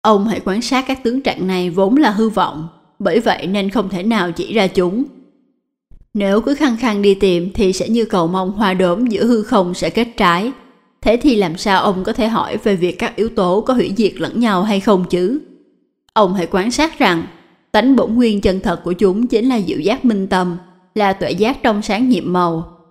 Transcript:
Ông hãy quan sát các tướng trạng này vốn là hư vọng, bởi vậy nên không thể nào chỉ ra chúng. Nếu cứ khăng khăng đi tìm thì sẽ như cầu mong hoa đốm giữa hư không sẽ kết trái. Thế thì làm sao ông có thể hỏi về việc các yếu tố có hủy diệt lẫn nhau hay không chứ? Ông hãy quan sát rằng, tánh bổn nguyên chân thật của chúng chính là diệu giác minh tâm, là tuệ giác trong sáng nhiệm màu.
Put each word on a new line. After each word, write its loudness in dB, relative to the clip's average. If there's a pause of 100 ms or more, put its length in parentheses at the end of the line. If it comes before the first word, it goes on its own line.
Ông 4
hãy -2
quan -2
sát -2
các -6
tướng -2
trạng -2
này -2
vốn 2
là 4
hư 0
vọng, -2 (300)
bởi 0
vậy -2
nên -2
không -2
thể -6
nào 0
chỉ -8
ra 2
chúng. 0 (1080)
Nếu 2
cứ 0
khăng 0
khăng -2
đi 6
tìm 0
thì 2
sẽ -4
như 2
cầu 0
mong -2
hoa 0
đốm 2
giữa 0
hư 2
không 0
sẽ -4
kết -2
trái. 2 (480)
Thế 2
thì 4
làm 0
sao 0
ông 0
có -2
thể 0
hỏi -2
về 0
việc -2
các -6
yếu -2
tố 0
có 0
hủy 0
diệt 2
lẫn -4
nhau 2
hay 0
không 2
chứ? 0 (720)
Ông 2
hãy -2
quan 0
sát -2
rằng, 2 (460)
tánh 4
bổn 0
nguyên 2
chân 0
thật -4
của -2
chúng 2
chính 0
là 0
diệu -4
giác -2
minh 2
tâm, -2 (380)
là 0
tuệ -4
giác -2
trong 0
sáng 0
nhiệm 0
màu. -2 (120)